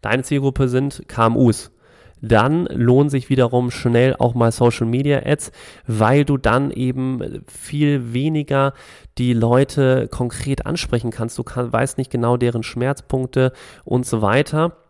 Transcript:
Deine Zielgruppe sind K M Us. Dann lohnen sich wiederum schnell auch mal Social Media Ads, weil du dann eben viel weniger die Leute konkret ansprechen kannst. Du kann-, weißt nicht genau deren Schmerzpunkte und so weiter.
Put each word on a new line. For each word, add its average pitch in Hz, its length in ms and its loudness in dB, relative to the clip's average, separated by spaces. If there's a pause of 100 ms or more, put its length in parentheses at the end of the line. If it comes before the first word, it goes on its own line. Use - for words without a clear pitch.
Deine 120 220 -2
Zielgruppe 139 440 -2
sind 131 400 -2
K 113 200 0
M 117 100 2
Us. 123 340 2 (480)
Dann 120 460 2
lohnen 127 440 2
sich 135 200 -4
wiederum 123 400 2
schnell 123 480 2
auch 120 160 0
mal 117 180 2
Social 120 360 0
Media 135 360 0
Ads, - 280 -4 (340)
weil 117 400 4
du 143 120 0
dann 131 340 0
eben 131 760 -4
viel 143 680 -2
weniger 139 600 0 (460)
die 123 140 2
Leute 131 760 2
konkret - 560 -6
ansprechen 120 460 -4
kannst. 117 260 -8
Du 123 60 -8
kann-, 123 280 -6
weißt 120 280 -2
nicht 131 100 -6
genau 120 280 0
deren 120 260 -2
Schmerzpunkte 131 880 -2 (320)
und 123 240 -2
so 110 160 -2
weiter. 151 540 0 (120)